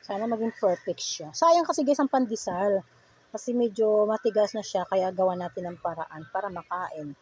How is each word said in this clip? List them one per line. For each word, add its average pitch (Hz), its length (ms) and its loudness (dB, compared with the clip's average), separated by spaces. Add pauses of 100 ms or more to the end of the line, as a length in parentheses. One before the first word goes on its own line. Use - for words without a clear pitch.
Sana 208 240 -4
maging 226 320 -2
perfect 180 400 0
siya. - 320 -8
Sayang 339 400 4
kasi, 294 160 0
guys, 277 160 4
ang 277 80 2
pandesal. 208 720 0 (480)
Kasi 240 240 -6
medyo 214 560 2
matigas 214 480 0
na 208 80 -6
siya, 190 240 -2
kaya 185 240 0
gawa 185 240 2
natin 175 320 -8
ng 175 80 -12
paraan 160 560 -8
para 196 160 -4
makain. 170 720 -8